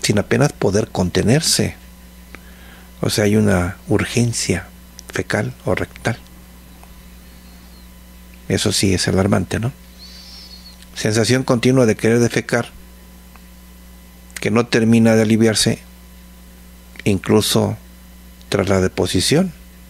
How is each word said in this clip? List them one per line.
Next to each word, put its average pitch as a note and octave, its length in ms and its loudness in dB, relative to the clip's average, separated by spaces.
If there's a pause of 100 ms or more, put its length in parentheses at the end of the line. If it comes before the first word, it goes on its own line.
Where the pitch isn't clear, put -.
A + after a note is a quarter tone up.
sin G#2 160 0
apenas B2 340 0
poder G#2+ 360 -2
contenerse. F#2+ 880 -2 (1300)
O G#2+ 80 -2
sea, G#2+ 160 0
hay G#2 100 2
una F#2+ 420 0 (100)
urgencia A2 800 -2 (440)
fecal A2 420 -6 (120)
o G2+ 100 -2
rectal. - 440 -8 (2250)
Eso - 240 0
sí G2 220 0
es - 140 -2
alarmante, G2 520 0
¿no? B2 120 -4 (1200)
Sensación A2+ 480 0
continua B2+ 420 2
de G#2+ 100 2
querer A2+ 220 2
defecar, A#2+ 520 -2 (1700)
que - 80 -4
no A#2 160 0
termina A2+ 500 4
de A2 60 4
aliviarse, A2 580 2 (1200)
incluso G#2+ 760 0 (720)
tras G2 180 0
la F#2+ 140 2
deposición. G2 720 0 (360)